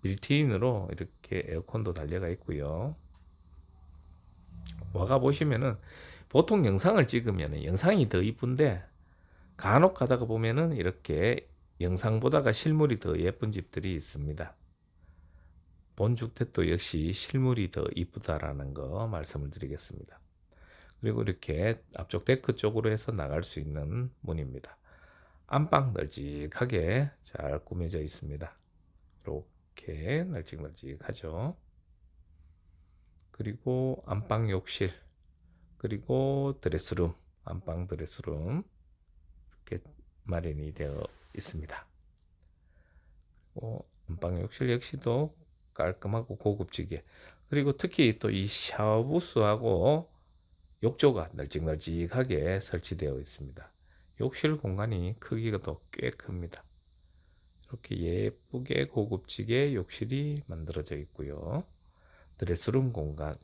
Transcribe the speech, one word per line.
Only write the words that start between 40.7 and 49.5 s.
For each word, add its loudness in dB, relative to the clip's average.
되어 -6
있습니다. -10
어, -8
안방 -2
욕실 -2
역시도 0
깔끔하고 -2
고급지게, -2
그리고 2
특히 4
또 0
이 0
샤워부스하고 2